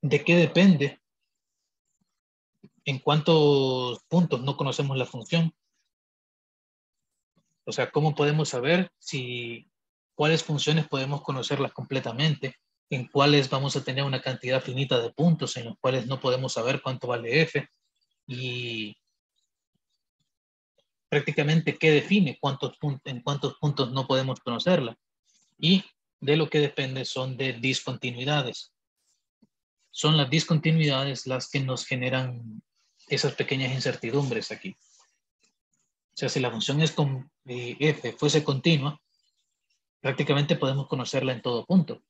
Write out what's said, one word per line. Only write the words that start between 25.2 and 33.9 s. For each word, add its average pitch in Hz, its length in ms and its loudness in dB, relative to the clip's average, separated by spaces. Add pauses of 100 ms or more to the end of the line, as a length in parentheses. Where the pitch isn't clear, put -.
Y 185 280 4 (360)
de 143 160 2
lo 156 140 0
que 156 80 2
depende 135 460 -2
son 131 320 -6
de 131 160 -4
discontinuidades. 127 1200 -4 (1160)
Son 156 260 2
las 143 120 2
discontinuidades 147 1000 0
las 131 220 -4
que 143 120 -2
nos 131 260 -4
generan 127 760 -4 (440)
esas 139 280 -2
pequeñas 131 380 -2
incertidumbres 127 800 -2